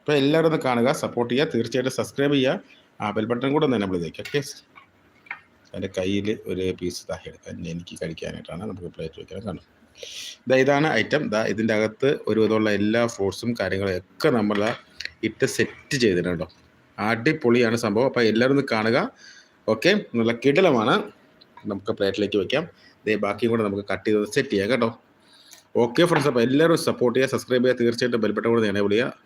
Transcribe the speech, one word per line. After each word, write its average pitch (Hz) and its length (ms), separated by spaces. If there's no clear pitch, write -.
അപ്പൊ - 200
എല്ലാവരും 156 280
ഒന്ന് 156 160
കാണുക, 120 240
സപ്പോർട്ട് 120 300
ചെയ്യുക, 139 200
തീർച്ചയായിട്ടും 123 460
സബ്സ്ക്രൈബ് 139 380
ചെയ്യുക, 135 380
ആ 107 40
ബെൽ 107 140
ബട്ടൺ 120 240
കൂടെ 147 120
ഒന്ന് 127 120
എനേബിൾ 95 200
ചെയ്തേക്കുക. 85 280
ഓക്കെ, 147 140
എൻ്റെ 98 200
കയ്യിൽ 98 300
ഒരു 92 140
പീസ് 90 240
ഇതാ 85 120
എടുക്കാൻ, - 260
എനിക്ക് 85 320
കഴിക്കാനായിട്ടാണ്. 82 680
നമുക്ക് 90 260
പ്ലേറ്റ് 80 240
വെക്കാൻ 92 260
കാണും. 92 180
ദാ 131 60
ഇതാണ് 143 240
ഐറ്റം. 143 220
ദാ 104 80
ഇതിൻ്റെ 113 260
അകത്ത് 110 320
ഒരു 107 120
വിധമുള്ള 107 280
എല്ലാ 110 220
ഫ്രൂട്ട്സും 98 360
കാര്യങ്ങളും 95 420
ഒക്കെ - 340
നമ്മൾ 104 240
ഇട്ട് - 180
സെറ്റ് - 480
ചെയ്തിട്ടുണ്ട് 87 400
കേട്ടോ. 87 40
അടിപൊളിയാണ് 120 680
സംഭവം. 113 240
അപ്പൊ 127 200
എല്ലാവരും 123 260
ഒന്ന് 139 180
കാണുക. 110 240
ഓക്കെ, 165 160
നല്ല 113 120
കിടിലമാണ്. 143 500
നമുക്ക് 104 260
പ്ലേറ്റിലേക്ക് 101 460
വെക്കാം. 135 200
ദേ 107 80
ബാക്കിയും 104 260
കൂടെ 113 160
നമുക്ക് 101 240
കട്ട് 95 160
ചെയ്ത് 104 280
സെറ്റ് 139 180
ചെയ്യാം 98 200
കേട്ടോ. 117 160
ഓക്കെ 120 260
ഫ്രണ്ട്സ്, 147 220
അപ്പൊ 120 160
എല്ലാവരും 156 400
സപ്പോർട്ട് 120 300
ചെയ്യുക, 131 160
സബ്സ്ക്രൈബ് 127 320
ചെയ്യുക, 123 160
തീർച്ചയായിട്ടും 120 420
ബെൽ 104 140
ബട്ടൺ 110 160
കൂടെ 110 200
എനേബിൾ 101 220
ചെയ്യുക. 127 160